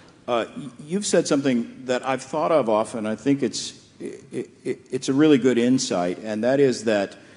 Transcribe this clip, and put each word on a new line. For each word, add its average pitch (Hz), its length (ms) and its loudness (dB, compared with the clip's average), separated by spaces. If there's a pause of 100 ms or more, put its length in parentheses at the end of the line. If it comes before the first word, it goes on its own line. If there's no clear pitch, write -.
(260)
uh, 117 200 -2 (100)
y-, 147 140 -12 (100)
you've 180 260 -6
said 170 220 2
something 135 560 -2
that 127 200 -2
I've 131 180 -2
thought 165 280 -4
of 135 180 4
often. 110 380 0
I 110 80 -2
think 139 300 0
it's, - 420 -8 (140)
i-, - 140 -12 (180)
i-, 127 140 -8 (180)
it's 131 440 -6
a 135 40 0
really 147 260 6
good 120 200 4
insight, 117 640 0
and 107 180 -4
that 131 160 2
is 120 260 2
that, 104 320 0 (200)